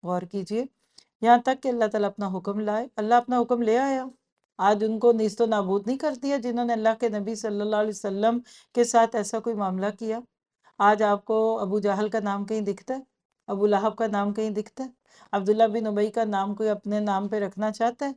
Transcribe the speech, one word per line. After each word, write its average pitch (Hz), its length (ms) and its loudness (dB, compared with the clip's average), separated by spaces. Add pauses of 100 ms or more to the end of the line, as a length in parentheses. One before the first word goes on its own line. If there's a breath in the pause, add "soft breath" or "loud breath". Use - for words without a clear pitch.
गौर 180 200 -4
कीजिए, 202 440 -6 (540 soft breath)
यहाँ 240 180 8
तक 262 200 -2
कि 277 80 -2
अल्लाह 233 200 0
ताला 208 180 0
अपना 202 200 -4
हुक्म 190 340 -4
लाए। 214 380 -2
अल्लाह 226 220 4
अपना 247 160 -2
हुक्म 240 260 0
ले 220 140 2
आया। 262 340 0 (480)
आज 208 260 2
उनको 220 280 4
नीस्तो 220 340 2
नाबूद 202 400 0
नहीं 262 120 -2
कर 294 180 -2
दिया 277 220 -2
जिन्होंने 240 340 -2
अल्लाह 220 220 2
के 233 140 -2
नबी 214 280 -4
सल्लल्लाहु 208 460 -2
अलैहि 214 80 0
वसल्लम 208 500 -2 (340 loud breath)
के 240 100 4
साथ 226 300 4
ऐसा 208 240 -2
कोई 226 160 -4
मामला 190 360 -2
किया। 220 320 -8 (580 soft breath)
आज 208 220 6
आपको 220 540 2
अबू 202 240 -2
जहल 202 280 0
का 220 120 -2
नाम 202 240 -4
कहीं 220 180 -4
दिखता 202 320 -6
है? 262 120 -12 (420)
अबू 202 180 0
लहब 208 280 2
का 226 120 -2
नाम 202 260 -2
कहीं 220 180 -4
दिखता 214 340 -6
है? 254 80 -12 (400 soft breath)
अब्दुल्ला 214 360 4
बिन 220 200 -2
उबई 208 220 0
का 226 140 -2
नाम 202 300 -2
कोई 214 140 -2
अपने 208 320 -2
नाम 202 280 -2
पे 214 120 -2
रखना 202 300 -4
चाहता 240 360 -2
है? 277 100 -6